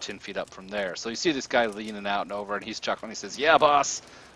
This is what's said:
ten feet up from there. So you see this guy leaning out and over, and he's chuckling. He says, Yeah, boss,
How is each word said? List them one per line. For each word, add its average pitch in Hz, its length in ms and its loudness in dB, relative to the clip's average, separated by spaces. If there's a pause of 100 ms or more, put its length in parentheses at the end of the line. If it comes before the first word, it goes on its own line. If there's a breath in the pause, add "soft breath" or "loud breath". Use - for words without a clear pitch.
ten 104 180 -10
feet 95 180 -12
up 95 140 -6
from 95 180 -16
there. 98 280 -4
So - 120 -8
you 117 80 -6
see 160 160 0
this 135 140 -2
guy 120 200 4
leaning 107 400 -6
out 101 160 0
and 87 100 -6
over, 101 240 -4
and 98 80 -4
he's 110 160 -8
chuckling. 107 300 -4
He 107 60 -10
says, 101 220 -10
Yeah, 147 200 8
boss, 143 440 4 (340 loud breath)